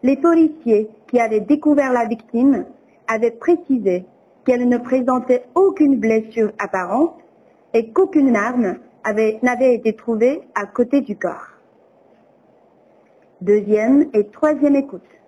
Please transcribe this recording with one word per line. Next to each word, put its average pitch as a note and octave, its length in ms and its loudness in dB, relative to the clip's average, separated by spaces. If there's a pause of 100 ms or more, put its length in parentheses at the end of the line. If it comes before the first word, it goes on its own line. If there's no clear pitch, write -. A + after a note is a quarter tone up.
les C4+ 120 2
policiers C4+ 760 2 (160)
qui B3 120 0
avaient A3 200 0
découvert C#4+ 520 0
la A#3+ 140 0
victime A#3 600 -2 (420)
avaient A3+ 240 0
précisé A3+ 760 -2 (400)
qu'elle B3 240 0
ne A#3+ 80 2
présentait B3 680 -2 (100)
aucune D4+ 440 2
blessure A3 600 -2
apparente G3+ 580 -4 (560)
et A3+ 180 -2
qu'aucune D4 440 2
arme A3 420 -2 (260)
avait, A3 380 -2
n'avait B3 320 2
été A3 220 -2
trouvée A#3 460 -2 (120)
à G3+ 140 -6
côté B3 340 -2
du G#3 160 -8
corps. - 300 -8 (1900)
Deuxième G#3+ 720 2
et G#3 140 0
troisième D4 480 0
écoute, C4+ 260 -4 (260)